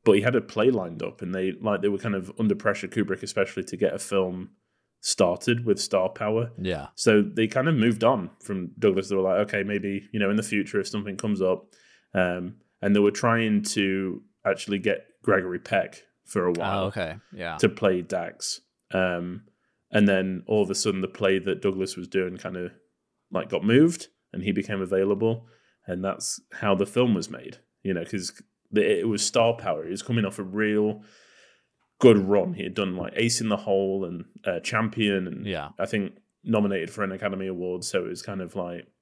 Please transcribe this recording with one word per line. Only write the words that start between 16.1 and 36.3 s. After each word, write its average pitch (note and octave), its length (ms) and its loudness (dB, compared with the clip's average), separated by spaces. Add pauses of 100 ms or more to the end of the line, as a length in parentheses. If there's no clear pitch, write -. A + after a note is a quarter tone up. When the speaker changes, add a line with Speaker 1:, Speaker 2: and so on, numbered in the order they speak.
Speaker 1:
for F2+ 220 -2
a F2 60 4
while F#2+ 320 -2
Speaker 2:
Oh, - 20 0
okay. F#2 300 -6 (160)
Yeah. E2+ 260 -8
Speaker 1:
to A2+ 100 4
play F#2 340 0
Dax. - 580 -8 (320)
Um, F2+ 520 -2 (460)
and G#2 180 4
then F#2+ 380 2
all G#2+ 160 4
of F#2+ 80 0
a G2 40 -4
sudden F#2+ 260 0
the F#2 80 -2
play G2 320 2
that E2+ 220 -2
Douglas F#2+ 340 -2
was F2+ 120 -10
doing F#2 280 -2
kind F#2 200 -10
of, F2+ 160 -8 (580)
like, - 180 -4
got E2+ 160 -2
moved C#3+ 440 4 (240)
and F#2 100 -8
he G2+ 100 0
became G2 280 -2
available. G2+ 640 0 (400)
And F#2 180 -6
that's - 360 -6 (120)
how G2+ 220 0
the F#2+ 120 2
film A#2+ 280 2
was E2 160 -2
made, - 280 -14 (240)
you G2 120 -2
know, E2 100 -4
'cause F2+ 360 -8 (300)
the, G2+ 300 2
it G#2+ 80 0
was G#2 160 0
star A#2 300 4
power. E2 300 -4
He E2 60 -8
was G2+ 120 -6
coming A#2 220 0
off F#2+ 140 -4
a G#2 60 -6
real G#2+ 580 0 (1000)
good A#2 180 12
run. F#2+ 360 2
He G#2 100 -6
had F#2 100 -6
done, F#2+ 220 -2
like, F2 200 -6
Ace A#2 240 0
in A2+ 80 -2
the G2+ 100 2
Hole G2 460 0
and, E2+ 200 -8 (200)
uh, F2 160 -2
Champion G#2 680 0
and - 180 -10
Speaker 2:
Yeah. D#2 220 -6 (100)
Speaker 1:
I G2 80 -2
think G2+ 320 -4 (240)